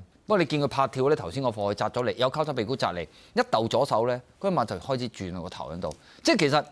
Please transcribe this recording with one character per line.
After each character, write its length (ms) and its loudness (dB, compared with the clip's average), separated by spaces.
不 80 2
過 60 6
你 60 4
見 140 0
佢 80 2
拍 220 2
跳 200 0
呢， 60 6
頭 160 -6
先 100 -4
我 80 0
放 180 -2
佢 60 2
扎 160 -2
咗 140 -2
嚟， 120 0
有 140 2
交 140 -2
叉 80 -2
鼻 140 -2
股 100 -2
扎 160 0
嚟， 100 -6
一 60 0
竇 160 2
左 200 2
手 240 2
呢， 120 -2
嗰 80 0
隻 80 0
馬 80 2
就 100 -6
開 240 -4
始 100 -4
轉 320 -8
個 60 -8
頭 240 -10
喺 80 -8
度。 160 -6
即 120 4
係 60 4
其 120 4
實 200 2